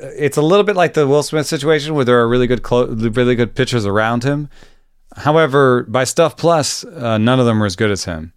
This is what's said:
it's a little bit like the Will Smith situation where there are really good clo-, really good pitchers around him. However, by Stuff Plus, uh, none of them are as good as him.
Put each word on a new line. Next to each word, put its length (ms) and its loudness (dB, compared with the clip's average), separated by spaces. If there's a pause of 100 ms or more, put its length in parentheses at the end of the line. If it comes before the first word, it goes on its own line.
(180)
it's 180 -2
a 60 2
little 220 4
bit 100 -2
like 200 0
the 120 2
Will 160 2
Smith 240 -4
situation 480 -2
where 100 0
there 140 4
are 100 4
really 200 2
good 160 -2
clo-, 240 0
really 480 0
good 180 -2
pitchers 320 -2
around 380 -2
him. 240 -4 (680)
However, 680 2
by 180 -2
Stuff 340 0
Plus, 480 0
uh, 340 -4
none 200 2
of 80 4
them 160 2
are 40 0
as 100 -4
good 160 0
as 120 -4
him. 320 -10